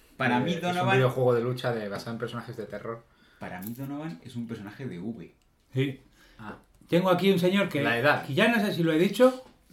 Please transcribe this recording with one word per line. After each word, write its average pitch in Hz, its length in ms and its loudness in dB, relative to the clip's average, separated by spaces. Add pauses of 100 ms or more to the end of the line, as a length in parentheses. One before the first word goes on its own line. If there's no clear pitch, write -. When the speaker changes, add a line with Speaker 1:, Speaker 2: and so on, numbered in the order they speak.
(160)
Speaker 1:
Para 123 220 2
Speaker 2:
Eh, - 20 2
Speaker 1:
mí 175 140 0
Speaker 2:
es 170 60 -6
Speaker 1:
Donovan 175 280 0
Speaker 2:
un 131 60 4
videojuego 127 400 4
de 117 80 0
lucha 123 300 -2
de... 107 160 -4
basado 101 240 -8
en 113 60 -8
personajes 117 380 -10
de 104 100 -8
terror. 113 380 -10 (340)
Speaker 1:
Para 92 220 -12
mí 104 120 -10
Donovan 143 520 -10
es 120 120 -16
un 117 120 -8
personaje 110 380 -12
de 92 120 -10
V. 90 340 -12 (420)
Speaker 3:
Sí. 135 260 -2 (400)
Speaker 2:
Ah. 107 160 -16 (320)
Speaker 3:
Tengo 185 220 4
aquí 185 200 4
un 190 80 4
señor 185 300 2
que, 143 140 -2
Speaker 2:
La 117 160 0
edad. 139 280 2
Speaker 3:
que 139 80 -6
ya 208 140 4
no 233 160 2
sé 196 100 0
si 156 80 0
lo 165 100 2
he 156 60 4
dicho... 247 460 4 (280)